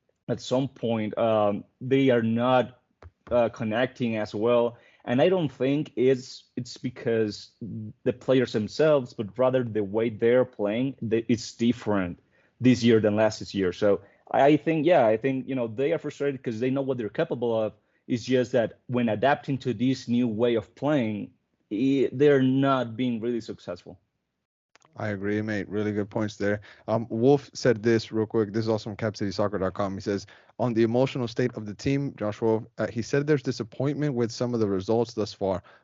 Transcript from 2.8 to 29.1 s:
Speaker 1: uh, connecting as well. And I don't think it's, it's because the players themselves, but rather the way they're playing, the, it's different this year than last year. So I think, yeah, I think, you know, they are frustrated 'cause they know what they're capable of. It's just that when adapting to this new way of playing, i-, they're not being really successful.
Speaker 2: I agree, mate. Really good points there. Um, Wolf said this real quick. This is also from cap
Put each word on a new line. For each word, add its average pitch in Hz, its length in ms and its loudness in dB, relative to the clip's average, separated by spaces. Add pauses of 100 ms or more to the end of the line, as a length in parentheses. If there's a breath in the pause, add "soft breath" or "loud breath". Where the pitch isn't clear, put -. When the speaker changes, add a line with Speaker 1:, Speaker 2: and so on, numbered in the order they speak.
Speaker 1:
uh, 117 180 2
connecting 117 680 -4
as 104 180 -4
well. 117 420 2 (300 soft breath)
And 123 160 2
I 180 80 4
don't 175 200 0
think 143 460 -2
it's, 127 480 0 (120)
it's - 200 -10
because 113 760 -4 (520)
the - 80 0
players 131 400 0
themselves, 131 600 0
but 101 240 -8
rather 127 260 2
the 107 180 -2
way 110 280 -2
they're 117 340 2
playing, 123 560 -4
the, 113 260 -2
it's - 260 -2
different 104 640 -2 (420)
this 117 220 4
year 117 180 6
than 104 160 2
last 107 380 0
year. 95 180 0
So 101 300 2 (280 soft breath)
I 139 260 6
think, 156 280 0
yeah, 160 220 6
I 110 100 4
think, 131 320 -4
you 135 60 -4
know, 123 140 -2
they 135 240 -2
are 160 60 0
frustrated 143 440 -6
'cause 110 180 -4
they 131 100 0
know 139 120 -2
what 131 160 -4
they're 107 100 -4
capable 120 500 -2
of. 107 140 -2 (360)
It's 120 160 -2
just 127 280 2
that 113 260 0 (100)
when 120 200 0
adapting 135 500 0
to 127 140 -4
this 127 340 -2
new 120 220 2
way 117 280 2
of 104 180 -6
playing, 113 560 -2 (420)
i-, 131 400 2
they're 139 300 4
not 131 520 2
being 120 260 -4
really 117 200 -4
successful. 90 580 -12 (960)
Speaker 2:
I 110 120 -6
agree, 104 320 -2
mate. 107 280 -4
Really 107 240 -2
good 104 180 -4
points 107 260 -4
there. 101 240 -2 (280 loud breath)
Um, 113 200 0
Wolf 135 460 2
said 113 280 0
this 113 300 2
real 110 140 -2
quick. 107 260 0
This 110 120 -2
is 110 40 -6
also 110 220 -2
from 101 60 -10
cap 110 200 -4